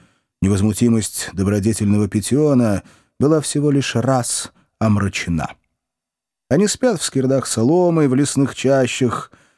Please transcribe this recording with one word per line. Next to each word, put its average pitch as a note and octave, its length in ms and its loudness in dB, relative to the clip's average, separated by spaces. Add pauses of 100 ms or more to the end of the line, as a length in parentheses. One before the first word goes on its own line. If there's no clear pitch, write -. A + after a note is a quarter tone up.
(420)
Невозмутимость G#2 920 0
добродетельного G#2 760 0
Петиона A#2+ 760 0 (360)
была D3+ 220 2
всего D3 300 -2
лишь C#3+ 240 0
раз A#2+ 560 -2 (280)
омрачена. G2 720 -2 (960)
Они F#3 180 2
спят A3+ 320 -2
в - 40 -8
скирдах C3 440 -2
соломы, D#3+ 600 2
в B2+ 80 2
лесных C#3 380 0
чащах. B2+ 800 0 (260)